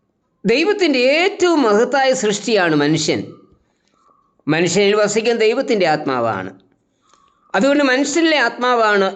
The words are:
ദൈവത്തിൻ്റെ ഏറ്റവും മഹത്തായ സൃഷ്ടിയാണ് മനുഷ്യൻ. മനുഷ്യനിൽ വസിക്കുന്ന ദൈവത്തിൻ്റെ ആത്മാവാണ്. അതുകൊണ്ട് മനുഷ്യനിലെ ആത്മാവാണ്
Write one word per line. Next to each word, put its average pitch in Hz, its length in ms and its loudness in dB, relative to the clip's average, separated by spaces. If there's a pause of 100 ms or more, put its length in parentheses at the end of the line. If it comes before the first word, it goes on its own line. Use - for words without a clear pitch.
(460)
ദൈവത്തിൻ്റെ 311 540 0 (100)
ഏറ്റവും 339 520 0
മഹത്തായ 247 520 2
സൃഷ്ടിയാണ് 208 640 0
മനുഷ്യൻ. 151 460 0 (1300)
മനുഷ്യനിൽ 175 480 0
വസിക്കുന്ന 214 440 0
ദൈവത്തിൻ്റെ 220 460 0
ആത്മാവാണ്. 117 680 -2 (1000)
അതുകൊണ്ട് 285 300 2
മനുഷ്യനിലെ 285 560 0
ആത്മാവാണ് 233 760 0